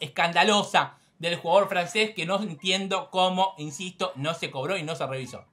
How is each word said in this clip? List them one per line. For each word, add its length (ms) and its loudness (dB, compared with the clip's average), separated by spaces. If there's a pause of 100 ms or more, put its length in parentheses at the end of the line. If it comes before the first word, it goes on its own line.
escandalosa 960 2 (220)
del 180 -2
jugador 320 4
francés 440 0
que 120 -6
no 180 0
entiendo 680 -2
cómo, 480 2
insisto, 580 -6
no 180 -2
se 180 -8
cobró 240 -4
y 80 -4
no 120 -6
se 120 -6
revisó. 460 -10